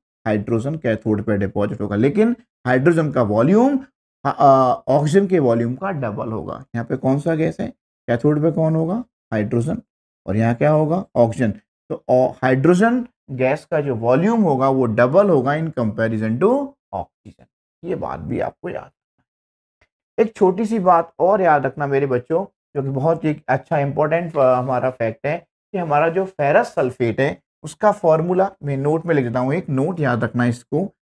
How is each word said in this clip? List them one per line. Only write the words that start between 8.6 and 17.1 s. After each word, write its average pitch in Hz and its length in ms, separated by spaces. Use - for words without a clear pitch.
होगा? 175 280
हाइड्रोजन। 120 500
और 98 100
यहाँ 113 180
क्या 147 160
होगा? 156 340
ऑक्सीजन। 117 340
तो - 200
ऑ-, 127 240
हाइड्रोजन 175 640
गैस 131 340
का 160 160
जो 143 140
वॉल्यूम 131 480
होगा 135 260
वो 131 180
डबल 127 440
होगा 139 220
in 156 120
comparison 113 760
to 196 140
oxygen। - 500